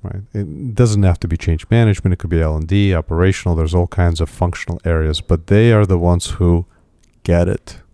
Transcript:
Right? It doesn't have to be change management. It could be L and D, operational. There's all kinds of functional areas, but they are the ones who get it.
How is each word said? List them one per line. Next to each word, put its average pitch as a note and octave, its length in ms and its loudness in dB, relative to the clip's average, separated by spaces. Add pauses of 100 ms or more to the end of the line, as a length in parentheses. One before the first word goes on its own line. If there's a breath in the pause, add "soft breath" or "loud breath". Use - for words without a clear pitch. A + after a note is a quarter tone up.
Right? F#2+ 200 -10 (120)
It G#2 420 -8
doesn't G#2+ 260 4
have F2+ 180 4
to - 60 -8
be E2 100 -2
change E2 320 -2
management. G#2+ 440 2
It F2+ 60 -4
could E2+ 120 -6
be E2 100 0
L D#2 160 0
and D#2+ 120 -6
D, G2 260 2
operational. E2+ 600 0
There's D#2+ 180 -2
all F2 140 2
kinds E2+ 320 0
of D#2+ 80 -2
functional - 560 -6
areas, D#2 360 -2
but - 280 -2
they A2+ 240 4
are G#2+ 120 4
the F#2 140 0
ones F2 340 0
who F2 340 0 (580 soft breath)
get F2 240 2
it. - 300 -8 (160)